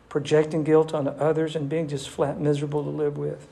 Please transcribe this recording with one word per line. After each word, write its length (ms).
projecting 540
guilt 280
on 160
others 480
and 120
being 200
just 220
flat 280
miserable 460
to 60
live 260
with. 360